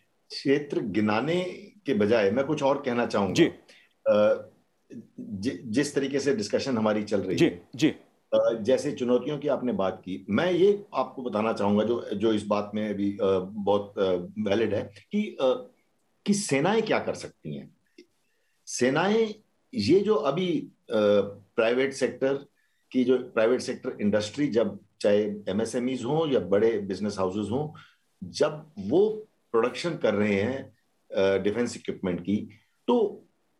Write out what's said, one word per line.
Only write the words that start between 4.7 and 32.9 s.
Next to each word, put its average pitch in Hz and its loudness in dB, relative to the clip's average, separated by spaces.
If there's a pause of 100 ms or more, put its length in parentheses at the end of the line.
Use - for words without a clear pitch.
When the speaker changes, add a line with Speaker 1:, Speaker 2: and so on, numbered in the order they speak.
Speaker 1:
जि-, 113 -8
जिस 131 -2
तरीके 135 -2
से 127 0
डिस्कशन 110 -2
हमारी 107 2
चल 104 -2
रही 90 -4
Speaker 2:
जी, 165 4
Speaker 1:
है, - -2
Speaker 2:
जी। 135 4 (460)
Speaker 1:
अ, 113 2
जैसे 127 0
चुनौतियों 123 0
की 147 -4
आपने 123 -2
बात 95 -2
की, - -10
मैं 156 2
ये 202 4 (100)
आपको 131 -4
बताना 110 0
चाहूंगा 104 2
जो, 117 -2
जो 107 2
इस 104 -2
बात 101 -2
में 107 -4
भी, 101 -2
अ, 98 2
बहुत, 101 -2
अ, 95 2 (260)
वैलिड 107 0
है 120 -2 (300)
कि, 208 -2
अ, 131 0 (560)
कि 202 4
सेनाएं 202 0
क्या 143 0
कर 92 -4
सकती - -12
हैं। - -16 (920)
सेनाएं 202 0 (400)
ये 120 4
जो 214 2
अभी, 165 -2 (220)
अ, 104 4 (360)
प्राइवेट 127 2
सेक्टर 135 0 (580)
की 127 2
जो, 123 4
प्राइवेट 117 2
सेक्टर 123 -8
इंडस्ट्री, 104 0
जब 107 0 (220)
चाहे 104 4
एमएसएमईज 113 -4
हों 151 0
या 117 2
बड़े 101 2
बिजनेस 98 -4
हाउसेज 95 -2
हों, 147 -4 (520)
जब 151 -2 (120)
वो 175 0 (260)
प्रोडक्शन 123 0
कर 113 2
रहे 104 2
हैं, 120 -2 (400)
अ, 98 4
डिफेंस 110 -2
इक्विपमेंट 87 -4
की, 101 -2 (380)
तो, 240 0 (360)